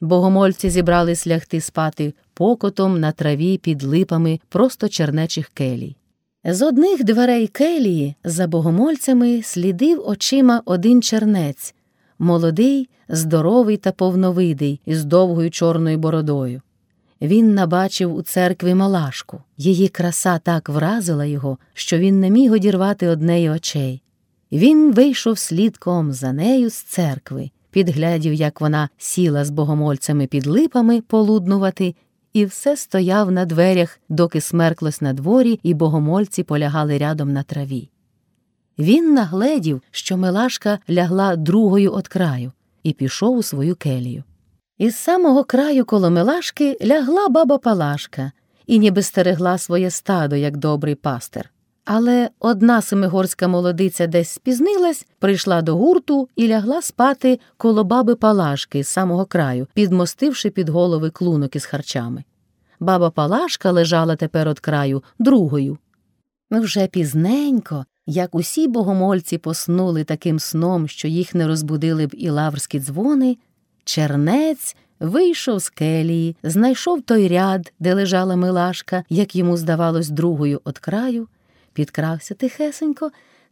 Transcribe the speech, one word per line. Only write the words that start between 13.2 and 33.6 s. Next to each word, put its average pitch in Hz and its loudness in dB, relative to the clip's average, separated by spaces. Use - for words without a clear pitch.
та 190 -2
повновидий, 180 0
із 156 -4
довгою 170 2
чорною 165 0
бородою. 147 -2
Він 214 4
набачив 180 0
у 160 -6
церкві 180 0
Малашку. 185 -2
Її 180 2
краса 175 -2
так 165 -2
вразила 156 -2
його, 139 -4
що - -2
він 190 4
не 185 2
міг 233 6
одірвати 196 0
од 160 0
неї 170 2
очей. 139 -6
Він 294 6
вийшов 240 2
слідком 175 -2
за 131 -6
нею 226 2
з - -16
церкви, 139 -6
підглядів, 165 0
як 151 -2
вона 151 0
сіла 147 0
з 147 -4
богомольцями 147 -2
під 139 -2
липами 233 2
полуднувати, 196 0
і 208 2
все 277 -2
стояв 190 0
на 185 0
дверях, 170 2